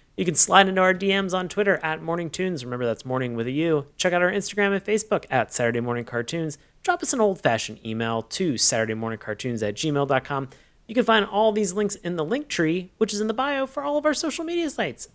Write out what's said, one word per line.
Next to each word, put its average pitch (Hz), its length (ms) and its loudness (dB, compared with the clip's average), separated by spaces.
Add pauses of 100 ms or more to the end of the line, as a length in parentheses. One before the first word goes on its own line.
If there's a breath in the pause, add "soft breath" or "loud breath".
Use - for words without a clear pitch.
(160 soft breath)
You 185 100 -2
can 165 80 0
slide 185 340 6
into 190 140 2
our 185 140 4
D 196 140 -2
Ms 196 260 0
on 180 120 -2
Twitter 196 360 0
at 160 180 -4
Morning 165 300 -4
Tunes. 180 340 -4
Remember, 123 220 -2
that's 113 180 -4
morning 127 300 -2
with 113 100 -2
a 127 60 -4
U. 151 340 0 (120)
Check 180 160 0
out 175 100 4
our 180 80 2
Instagram 202 420 0
and 190 100 -2
Facebook 208 460 0
at 123 240 0
Saturday 117 260 0
Morning 120 260 -2
Cartoons. 147 520 -4 (240 soft breath)
Drop 349 220 0
us 269 100 0
an 254 80 2
old-fashioned 135 640 0
email 113 380 -2
to 170 300 -2
saturdaymorningcartoons 113 1080 -2
at 104 140 -2
gmail 143 320 0
dot 135 160 2
com. 135 260 -6 (380 soft breath)
You 214 80 -6
can 247 80 2
find 220 200 4
all 208 280 2
these 208 220 0
links 202 200 0
in 180 220 -6
the 160 100 0
link 277 220 -4
tree, 175 500 0
which 220 160 0
is 208 80 -4
in 214 60 -2
the 220 80 -2
bio 269 320 -2
for 277 160 -8
all 285 140 -2
of 294 100 2
our 302 80 2
social 330 280 -4
media 330 280 -2
sites. - 440 -6